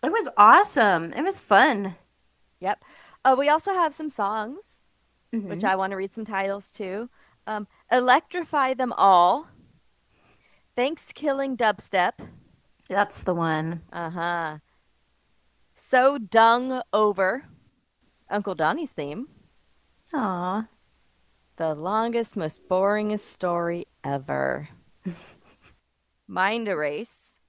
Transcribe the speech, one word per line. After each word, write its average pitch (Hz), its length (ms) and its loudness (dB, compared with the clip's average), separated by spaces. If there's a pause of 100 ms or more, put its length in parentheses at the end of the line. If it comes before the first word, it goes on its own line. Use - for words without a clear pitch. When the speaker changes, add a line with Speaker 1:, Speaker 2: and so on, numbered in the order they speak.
Speaker 1:
It 294 80 -2
was 440 240 -2
awesome. 208 760 6
It 285 100 -6
was 381 160 -4
fun. 202 560 2 (640)
Speaker 2:
Yep. 190 240 -6 (400)
Uh, 262 140 6
we 285 120 2
also 320 240 2
have 339 200 0
some 311 160 -8
songs, 220 720 -6 (500)
which 226 100 -4 (180)
Speaker 1:
Mm-hmm. 208 60 -2
Speaker 2:
I 190 100 2
wanna 190 200 -4
read 190 180 -8
some 220 120 -10
titles 196 460 -6
to. 202 360 -10 (400)
Um, 214 200 -8 (240)
Electrify 262 840 2
Them 247 240 -2
All. 196 500 6 (1300)
Thanks 277 360 -4
Killing 277 460 -4
Dubstep. 202 560 0 (760)
Speaker 1:
That's 202 340 -2
the 180 100 -2
one. 165 480 -2 (120)
Speaker 2:
Uh-huh. 170 640 -6 (1160)
So 262 420 2
Dung 240 640 2 (120)
Over. 208 520 0 (840)
Uncle 202 260 -4
Donnie's 180 360 -2
theme. 151 360 -8 (840)
Speaker 1:
Aw. 196 540 -4 (920)
Speaker 2:
The 160 180 -2
Longest, 220 640 -4
Most 156 300 -8
Boringest 208 520 0
Story 175 680 -4 (180)
Ever. 139 640 -4 (380)
<laughs> - 1200 -20
Mind 208 400 -2
Erase. 151 800 -6